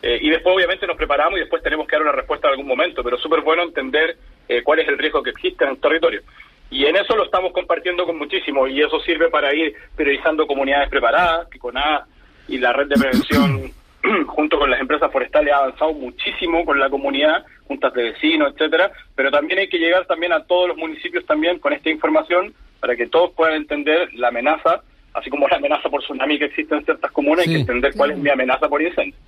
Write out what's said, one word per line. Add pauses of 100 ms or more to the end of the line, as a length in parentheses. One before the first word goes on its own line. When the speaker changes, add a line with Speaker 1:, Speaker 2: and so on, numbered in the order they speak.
Speaker 1:
Eh,
y
después,
obviamente,
nos
preparamos
y
después
tenemos
que
dar
una
respuesta
en
algún
momento,
pero
es
súper
bueno
entender, (320)
eh,
cuál
es
el
riesgo
que
existe
en
el
territorio. (480)
Y
en
eso
lo
estamos
compartiendo
con
muchísimo,
y
eso
sirve
para
ir (220)
priorizando
comunidades
preparadas,
que
conap (400)
y
la
red
de
prevención, (300)
<clears throat>
junto
con
las
empresas
forestales,
ha
avanzado
muchísimo
con
la
comunidad, (220)
juntas
de
vecinos,
etcétera, (240)
pero
también
hay
que
llegar
también
a
todos
los
municipios
también
con
esta
información, (240)
para
que
todos
puedan
entender
la
amenaza, (300)
así
como
la
amenaza
por
tsunami
que
existe
en
ciertas
comunas,
hay
que
Speaker 2:
Sí.
Speaker 1:
entender
cuál
es
Speaker 2:
Claro.
Speaker 1:
mi
amenaza
por
incendio. (140)